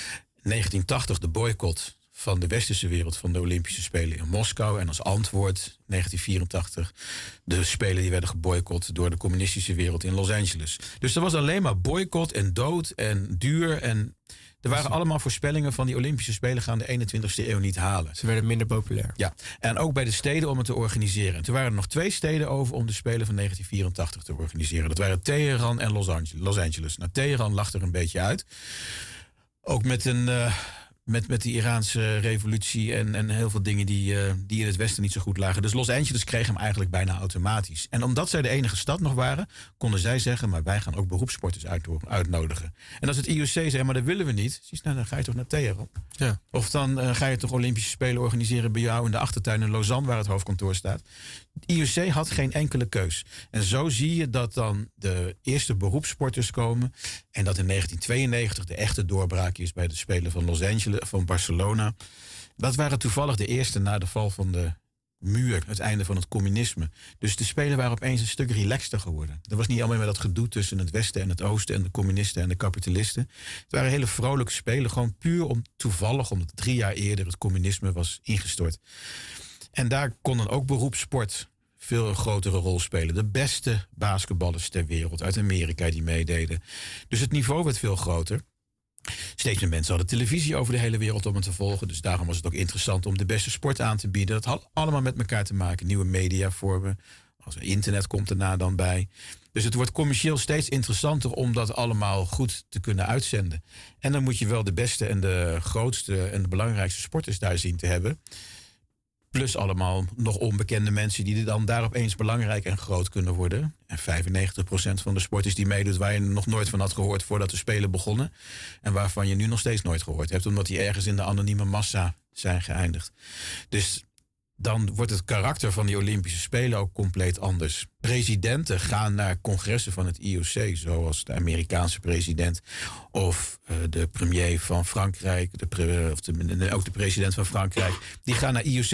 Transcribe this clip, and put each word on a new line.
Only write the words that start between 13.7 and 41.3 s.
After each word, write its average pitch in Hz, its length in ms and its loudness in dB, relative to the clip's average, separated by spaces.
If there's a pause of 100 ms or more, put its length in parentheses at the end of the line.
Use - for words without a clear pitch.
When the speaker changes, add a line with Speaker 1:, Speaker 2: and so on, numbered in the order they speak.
Speaker 1:
En 113 340 0 (460)
er 123 80 0
waren 143 160 2
Speaker 2:
Ze 143 60 -2
Speaker 1:
allemaal 156 280 0
voorspellingen 147 540 0
van, 131 120 0
"Die 127 100 0
Olympische 123 380 0
Spelen 120 300 0
gaan 117 140 0
de 110 100 -2
eenentwintigste 113 640 -2
eeuw 101 100 2
niet 98 160 2
halen." 90 400 0
Speaker 2:
Ze - 100 -4
werden 110 200 2
minder 113 220 2
populair. 107 480 -2
Speaker 1:
Ja, 98 180 -2 (260)
en 113 180 0
ook 156 160 0
bij 131 100 2
de 113 80 0
steden 151 380 0
om 135 80 0
het 123 80 0
te 127 100 -2
organiseren. 104 600 0
En 80 80 -4
toen 120 100 0
waren 131 160 2
er 107 60 0
nog 98 120 0
twee 175 220 0
steden 156 400 0
over 135 260 0
om 117 100 0
de 110 80 -2
Spelen 117 320 0
van 107 100 0
negentien 95 300 -2
vierentachtig 90 580 -2
te 76 100 -8
organiseren. 80 560 -2
Dat 78 80 0
waren 95 240 2
Teheran 131 580 2
en 110 120 0
Los 104 180 0
Ange-, 80 280 -2
Los 98 200 0
Angeles. 80 400 -2
Nou, 87 140 -6
Teheran 135 420 2
lag 101 200 -2
er 92 100 -2
een 90 80 0
beetje 87 280 0
uit. 107 260 0 (1160)
Ook 123 220 0
met 123 220 0
een, 123 240 2
eh, 120 240 2 (500)
met, 113 240 0
met 120 140 0
die 120 120 0
Iraanse 110 640 2
revolutie 110 800 0
en, 107 200 0
en 107 140 0
heel 110 200 2
veel 101 140 0
dingen 104 220 2
die, 101 360 2
eh, 98 160 2
die 98 220 -2
in 107 60 2
het 101 100 0
Westen 101 260 0
niet 101 100 2
zo 104 100 -2
goed 95 160 -2
lagen. 95 240 2
Dus 104 120 2
Los 120 160 0
Angeles 123 340 0
kreeg 113 240 0
hem 104 100 0
eigenlijk 101 340 0
bijna 92 260 0
automatisch. 95 720 -2
En 117 140 0
omdat 127 260 0
zij 165 120 2
de 127 80 2
enige 120 280 2
stad 151 220 0
nog 151 140 2
waren, 131 340 0 (300)
konden 107 220 2
zij 117 200 2
zeggen, 120 300 0
"Maar 82 140 0
wij 98 180 2
gaan - 140 -4
ook 95 120 0
beroepssporters 92 580 -2